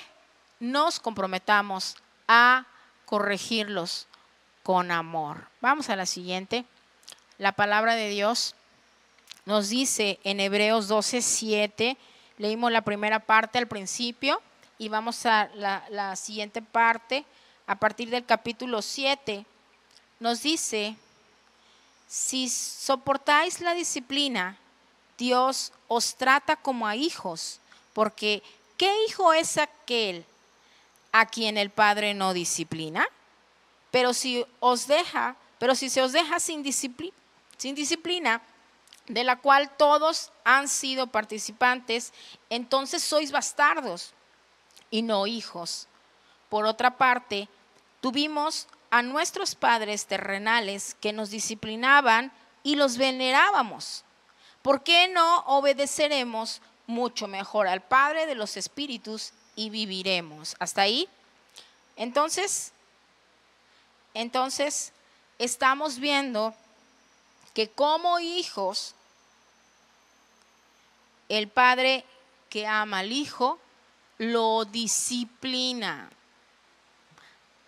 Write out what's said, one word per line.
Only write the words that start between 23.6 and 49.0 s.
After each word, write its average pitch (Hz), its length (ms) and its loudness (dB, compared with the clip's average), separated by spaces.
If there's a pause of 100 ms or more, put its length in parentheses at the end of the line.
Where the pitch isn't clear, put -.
la 349 120 0
disciplina, 269 880 -4 (580)
Dios 254 560 0 (140)
os 233 280 -2
trata 277 400 2
como 240 320 -4
a 208 80 -2
hijos, 220 640 -6 (340)
porque 214 500 0 (340)
¿qué 392 140 2 (160)
hijo 359 260 4
es 320 240 0
aquel 220 640 -4 (880)
a 220 140 6
quien 220 320 -2
el 202 140 0
padre 208 420 4
no 190 200 0
disciplina? 165 760 -4 (800)
Pero 247 240 2
si 247 320 -2 (140)
os 247 280 2
deja, 277 480 0 (240)
pero 254 160 4
si 262 140 -4
se 262 120 2
os 262 100 0
deja 320 280 0
sin 311 240 -6
discipli-, 277 500 -6 (440)
sin 277 180 -8
disciplina, 320 640 -2 (640)
de 233 180 -2
la 254 100 2
cual 277 420 4
todos 302 540 4 (140)
han 269 240 4
sido 262 380 -2
participantes, 226 1080 -2 (360)
entonces 269 540 -2
sois 302 280 0
bastardos 262 800 0 (760)
y 226 120 0
no 208 260 0
hijos. 202 600 -10 (600)
Por 214 160 0
otra 247 320 2
parte, 247 520 0 (500)
tuvimos 294 680 -2 (220)
a 240 120 4